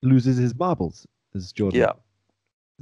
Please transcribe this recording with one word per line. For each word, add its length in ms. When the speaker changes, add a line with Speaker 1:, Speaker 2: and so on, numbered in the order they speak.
Speaker 1:
loses 360
his 180
marbles, 500
as 160
Jordan 280
Speaker 2:
Yeah. 140